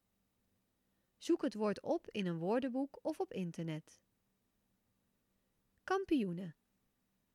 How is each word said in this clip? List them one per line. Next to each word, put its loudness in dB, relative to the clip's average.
Zoek 2
het 0
woord 0
op -2
in -2
een 0
woordenboek 0
of -2
op -4
internet. -6
Kampioenen. 2